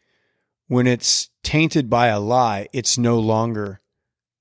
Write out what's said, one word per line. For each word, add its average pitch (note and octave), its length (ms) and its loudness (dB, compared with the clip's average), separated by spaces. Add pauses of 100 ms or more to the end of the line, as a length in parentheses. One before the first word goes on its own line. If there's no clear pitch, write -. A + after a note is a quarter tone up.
(680)
When B2 180 2
it's - 420 0 (140)
tainted D3+ 480 0
by A#2+ 160 4
a G#2+ 140 0
lie, G#2+ 520 0
it's - 240 -4
no A#2 220 2
longer A2 640 -2 (580)